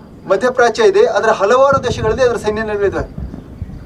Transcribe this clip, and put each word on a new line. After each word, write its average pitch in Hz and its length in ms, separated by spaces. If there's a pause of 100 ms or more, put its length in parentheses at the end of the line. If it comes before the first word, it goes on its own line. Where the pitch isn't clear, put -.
(300)
ಮಧ್ಯಪ್ರಾಚ್ಯ 240 540
ಇದೆ, 208 220
ಅದರ 214 240
ಹಲವಾರು 262 540
ದೇಶಗಳಲ್ಲಿ 226 400
ಅದರ 233 120
ಸೈನ್ಯ 214 260
ನೆಲೆಗಳಿದ್ದಾವೆ, 202 640 (580)